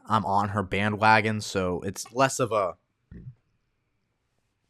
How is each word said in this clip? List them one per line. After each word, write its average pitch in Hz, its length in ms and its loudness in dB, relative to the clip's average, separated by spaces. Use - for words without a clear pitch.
I'm 107 180 0
on 101 260 2
her 101 120 0
bandwagon, 107 800 2
so 92 400 -2
it's - 320 -10
less 131 260 0
of 113 140 -2
a, 95 220 0